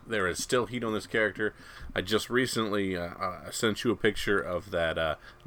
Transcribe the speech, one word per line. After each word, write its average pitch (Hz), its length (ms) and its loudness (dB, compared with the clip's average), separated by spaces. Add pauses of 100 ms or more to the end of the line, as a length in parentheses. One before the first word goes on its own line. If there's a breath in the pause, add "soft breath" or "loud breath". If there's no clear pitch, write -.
There 104 200 0
is - 140 -2
still 123 240 2
heat 120 180 -6
on 113 100 -2
this 104 140 -4
character. 107 460 0 (420 loud breath)
I 98 60 0
just 101 280 0
recently, 107 680 2
uh, 87 140 -4
uh, 87 420 -6
sent - 320 0
you 120 80 4
a 101 40 2
picture 101 440 2
of 87 320 -2
that, 82 260 0
uh, 80 180 0 (320 loud breath)